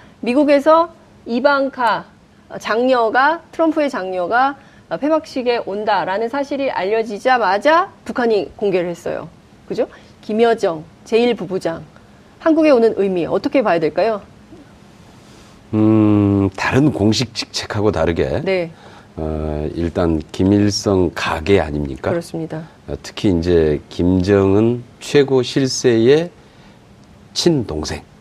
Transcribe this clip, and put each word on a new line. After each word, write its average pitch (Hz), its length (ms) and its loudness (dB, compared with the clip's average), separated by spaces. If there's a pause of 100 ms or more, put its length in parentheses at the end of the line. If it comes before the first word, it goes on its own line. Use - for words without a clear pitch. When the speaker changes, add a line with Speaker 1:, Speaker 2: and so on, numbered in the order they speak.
(200)
Speaker 1:
미국에서 294 760 2 (320)
이방카 247 800 0 (540)
장녀가, 254 840 0 (100)
트럼프의 311 380 0
장녀가 214 680 -2 (420)
폐막식에 269 680 -2
온다라는 202 640 -2
사실이 277 400 -4
알려지자마자 226 1200 0 (160)
북한이 226 500 -2
공개를 185 320 -2
했어요. 165 400 -8 (400)
그죠? 208 180 -4 (360)
김여정 214 600 0 (220)
제일 233 300 2
부부장 165 480 -6 (560)
한국에 311 320 2
오는 226 260 4
의미 185 300 -2
어떻게 220 360 0
봐야 180 160 0
될까요? 180 440 -2 (1500)
Speaker 2:
음, 104 840 4
다른 139 360 2
공식 110 420 0
직책하고 - 580 -4
다르게 82 520 0
Speaker 1:
네. 180 260 -2 (460)
Speaker 2:
어, 78 580 -6
일단 85 460 -2 (120)
김일성 98 840 2
가계 82 460 0
아닙니까? 73 500 -6
Speaker 1:
그렇습니다. 165 540 -8 (240)
Speaker 2:
어, 73 140 -8
특히 - 360 -4
이제 82 500 2
김정은 98 920 2 (160)
최고 135 440 2
실세의 131 880 2 (1040)
친동생. 85 640 -2 (200)